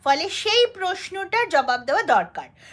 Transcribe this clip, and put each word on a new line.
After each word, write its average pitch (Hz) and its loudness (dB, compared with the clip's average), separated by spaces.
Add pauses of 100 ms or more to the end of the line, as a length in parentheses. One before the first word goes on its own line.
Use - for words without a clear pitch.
ফলে 392 2
সেই 453 2
প্রশ্নটার 381 -4
জবাব 254 2
দেওয়া 311 0
দরকার। - 0 (240)